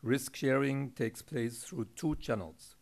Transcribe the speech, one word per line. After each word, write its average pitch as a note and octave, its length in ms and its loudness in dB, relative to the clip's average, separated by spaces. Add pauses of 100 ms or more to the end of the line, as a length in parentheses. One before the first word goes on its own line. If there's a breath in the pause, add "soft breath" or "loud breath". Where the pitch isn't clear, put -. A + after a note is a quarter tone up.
Risk C3 340 0
sharing C3+ 540 2
takes - 320 -2
place A#2+ 400 -4
through A#2 240 -4 (100)
two D3+ 200 0
channels G2 640 -4